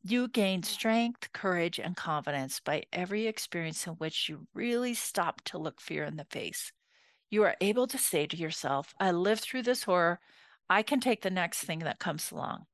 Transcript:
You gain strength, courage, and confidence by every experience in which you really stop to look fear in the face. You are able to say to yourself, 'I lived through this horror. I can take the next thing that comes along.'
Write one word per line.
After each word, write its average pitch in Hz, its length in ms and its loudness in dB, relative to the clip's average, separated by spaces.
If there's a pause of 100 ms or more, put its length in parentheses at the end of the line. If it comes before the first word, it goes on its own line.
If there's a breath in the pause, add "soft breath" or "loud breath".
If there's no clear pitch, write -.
You 247 240 2
gain 190 340 2
strength, 233 680 0
courage, 175 480 0
and 180 160 -4
confidence 147 640 -2
by - 320 -2
every 202 360 -2
experience 170 600 -4
in 165 60 -8
which 160 340 -4
you 156 260 -10
really 240 400 0
stop - 520 -2
to - 120 -8
look 156 220 -6
fear 156 240 -6
in 151 140 -6
the 147 80 -10
face. - 460 -8 (580 soft breath)
You 208 140 4
are - 180 4
able 233 260 4
to 269 100 -4
say 151 300 2
to 160 100 -6
yourself, 147 600 -2
'I 190 120 4
lived 196 300 2
through 254 220 -4
this 247 200 2
horror. 175 360 4 (500 soft breath)
I 202 140 6
can 277 160 2
take 233 220 2
the 190 80 0
next 180 340 0
thing 165 160 -4
that 156 200 -4
comes 151 300 -4
along.' - 440 -6